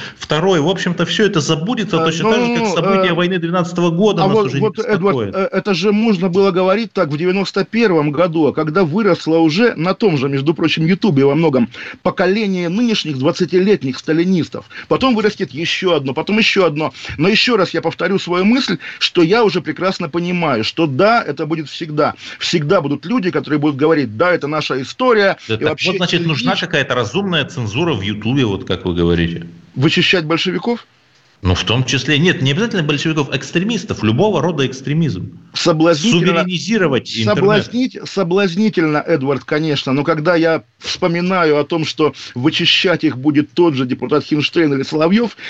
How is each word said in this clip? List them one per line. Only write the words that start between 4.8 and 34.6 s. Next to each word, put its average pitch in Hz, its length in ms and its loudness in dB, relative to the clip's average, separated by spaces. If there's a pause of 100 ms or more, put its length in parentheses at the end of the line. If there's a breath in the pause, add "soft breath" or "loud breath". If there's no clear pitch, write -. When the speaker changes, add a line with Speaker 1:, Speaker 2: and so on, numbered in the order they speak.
Speaker 2:
Эдвард, 190 340 0
Speaker 1:
беспокоят. 104 180 -4
Speaker 2:
э, 190 220 -2
это 190 160 0
же 185 180 0
можно 202 380 2
было 196 220 2
говорить 190 420 0
так 175 160 0
в 147 80 -2
девяносто 185 480 0
первом 175 460 2
году, 160 360 2
а 120 60 0
когда 156 300 0
выросло 165 540 0
уже 165 380 4
на 175 180 0
том 185 240 2
же, 135 120 0
между 139 240 0
прочим, 160 320 0
Ютубе 165 400 2
во 139 100 4
многом 135 340 2 (340 loud breath)
поколение 185 640 0
нынешних 196 480 -2
двадцатилетних 170 800 2
сталинистов. 165 680 0 (220 loud breath)
Потом 240 280 2
вырастет 208 360 -2
еще 165 440 -2
одно, 131 180 -2
потом 190 240 -2
еще 196 280 2
одно. 151 280 -2 (240 loud breath)
Но 160 120 2
еще 226 280 2
раз 180 160 0
я 165 80 -2
повторю 170 380 -2
свою 175 260 0
мысль, 214 320 2 (220 loud breath)
что - 220 0
я 196 220 4
уже 180 180 2
прекрасно 160 480 -4
понимаю, 170 540 0
что 165 240 0
да, 202 360 4
это 151 220 -4
будет 156 240 -6
всегда. 151 440 -2 (260 loud breath)
Всегда 170 420 0
будут 147 240 -4
люди, 185 260 -2
которые 147 280 -2
будут 143 160 0
говорить: 139 420 2
«Да, 175 160 2
это 147 140 -2
наша 147 340 -4
история». 202 560 2 (100)
Speaker 1:
Да 113 80 -2
Speaker 2:
И - 20 -2
Speaker 1:
так 143 120 0
Speaker 2:
вообще 156 220 -4
Speaker 1:
вот, 190 60 -2
значит, 175 240 0
Speaker 2:
это 165 80 0
Speaker 1:
нужна 135 220 -2
Speaker 2:
вещь. 196 100 -2
Speaker 1:
какая-то 135 340 -2
разумная 156 500 -2
цензура 131 480 -4
в 104 80 -4
Ютубе, 107 440 -2
вот 95 200 -2
как 92 200 -4
вы 90 80 -2
говорите. 85 540 0 (280)
Speaker 2:
Вычищать 165 500 0
большевиков? 180 600 -4 (560 soft breath)
Speaker 1:
Ну, 92 120 2
в - 100 -2
том 123 200 0
числе. 139 340 0
Нет, 170 240 2
не 135 100 2
обязательно 190 320 -2
большевиков, 151 520 -2
экстремистов, 180 680 -4
любого 151 380 2
рода 143 240 -2